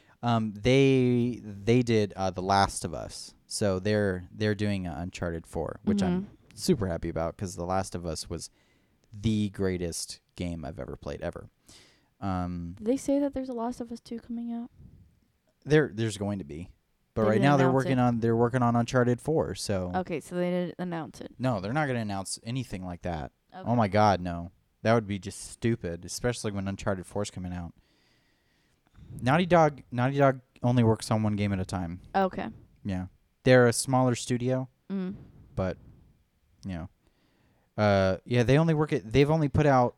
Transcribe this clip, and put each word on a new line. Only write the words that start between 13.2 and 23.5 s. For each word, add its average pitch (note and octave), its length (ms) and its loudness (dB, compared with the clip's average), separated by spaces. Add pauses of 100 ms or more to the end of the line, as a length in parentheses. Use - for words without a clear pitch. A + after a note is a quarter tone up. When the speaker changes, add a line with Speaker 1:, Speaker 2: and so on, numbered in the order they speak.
Speaker 2:
there's C4 140 -8
a B3 40 -10
Last A#3+ 260 -8
of A#3+ 120 -12
Us A#3 80 -12
two - 200 -12
coming A#3 320 -10
out? A#3 200 -10 (920)
Speaker 1:
there, D3+ 280 4
there's G#2+ 240 -4
going G2+ 220 -4
to E2 60 -8
be. D#2 260 -12 (420)
But A2 80 -2
Speaker 2:
They G#2 60 4
Speaker 1:
right G#2+ 80 4
Speaker 2:
didn't A#2 80 4
Speaker 1:
now C#3+ 140 6
they're C3+ 100 4
Speaker 2:
announce C3 80 4
Speaker 1:
working C3 180 2
Speaker 2:
it. B2+ 60 2
Speaker 1:
on, A#2+ 220 2
they're A#2 140 2
working A#2+ 280 2
on A#2+ 120 2
Uncharted A#2+ 460 2
four, D3 320 -2
so. F#2 440 -4
Speaker 2:
Okay, F3+ 220 -4
so - 140 -14
they F3+ 160 -2
didn't F3+ 300 -2
announce E3+ 420 -8
it. - 160 -14
Speaker 1:
No, A#2+ 240 0
they're G#2 120 -6
not D#3 120 0
gonna B2 140 -2
announce G2 440 -6
anything A#2+ 400 -8
like F2+ 200 -10
that. D#2+ 280 -4 (220)